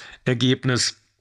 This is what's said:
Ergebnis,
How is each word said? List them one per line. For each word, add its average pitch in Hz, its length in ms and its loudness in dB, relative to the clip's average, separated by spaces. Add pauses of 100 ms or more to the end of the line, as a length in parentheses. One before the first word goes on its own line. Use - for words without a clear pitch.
(260)
Ergebnis, 127 720 0 (240)